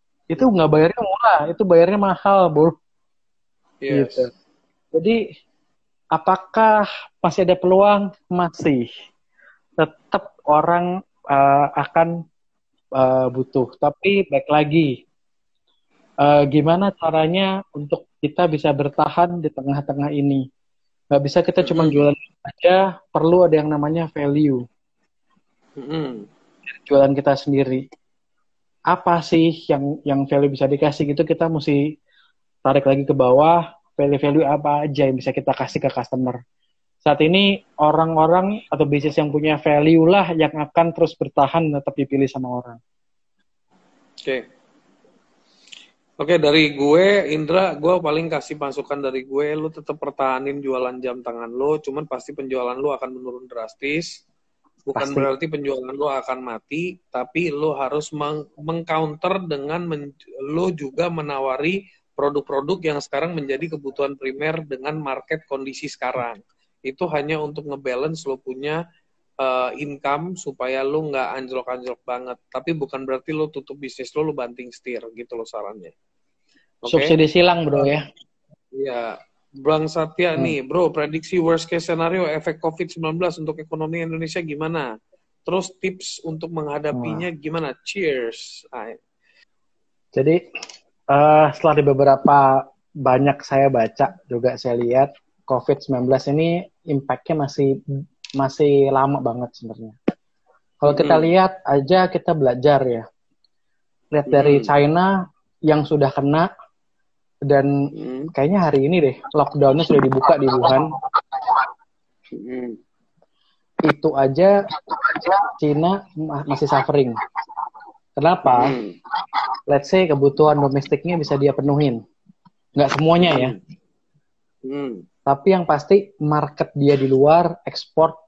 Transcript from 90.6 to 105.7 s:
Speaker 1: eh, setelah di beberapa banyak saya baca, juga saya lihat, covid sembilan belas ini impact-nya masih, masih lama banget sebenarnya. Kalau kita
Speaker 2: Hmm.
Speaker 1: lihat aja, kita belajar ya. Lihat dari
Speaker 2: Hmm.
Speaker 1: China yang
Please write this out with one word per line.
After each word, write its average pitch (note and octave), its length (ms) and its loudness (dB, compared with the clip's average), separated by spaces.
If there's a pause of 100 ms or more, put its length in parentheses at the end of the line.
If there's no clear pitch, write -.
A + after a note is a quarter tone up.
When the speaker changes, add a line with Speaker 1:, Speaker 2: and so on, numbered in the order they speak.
Speaker 1:
eh, D3+ 440 6
setelah D#3 280 0
di C#3+ 40 4
beberapa C3+ 800 4 (280)
banyak C3+ 520 2
saya C#3 240 2
baca, A#2+ 560 -2
juga B2 320 -2
saya B2 240 -4
lihat, B2+ 360 0 (280)
covid C#3 400 -2
sembilan B2+ 200 -2
belas C3 240 0
ini E3+ 360 0 (240)
impact-nya C#3+ 560 -4
masih, C#3 360 -2 (560)
masih C#3 560 2
lama C3+ 280 0
banget B2 360 -6
sebenarnya. A2+ 400 -16 (840)
Kalau D3 160 4
kita D#3+ 200 4
Speaker 2:
Hmm. D#3+ 80 4
Speaker 1:
lihat F#3 280 4 (120)
aja, C#3+ 440 2
kita F3 280 -2
belajar C3+ 480 4
ya. A#2 200 -2 (1040)
Lihat D3 240 0
dari C#3+ 280 6
Speaker 2:
Hmm. A2+ 40 -8
Speaker 1:
China C#3+ 420 4 (540)
yang D3+ 240 4